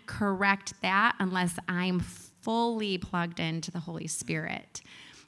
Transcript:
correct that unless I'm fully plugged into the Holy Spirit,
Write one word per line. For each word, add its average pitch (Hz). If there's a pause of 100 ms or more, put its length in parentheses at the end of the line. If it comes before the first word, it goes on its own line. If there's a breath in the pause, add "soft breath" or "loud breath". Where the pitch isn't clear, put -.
correct 196
that 196
unless 180 (100)
I'm 180
fully 226
plugged 170
into 165
the 170
Holy 165
Spirit, - (460 loud breath)